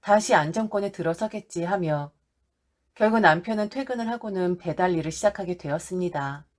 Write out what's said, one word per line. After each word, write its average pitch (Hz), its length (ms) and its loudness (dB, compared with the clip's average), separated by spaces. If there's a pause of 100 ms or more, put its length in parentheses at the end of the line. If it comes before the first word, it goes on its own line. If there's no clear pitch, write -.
다시 214 340 4
안정권에 196 580 0
들어서겠지." 175 720 -4
하며 156 480 -2 (800)
결국 220 260 2
남편은 208 500 4
퇴근을 254 400 -4
하고는 185 480 -2
배달 180 360 0
일을 160 180 -2
시작하게 196 440 -2
되었습니다. 151 920 -4 (120)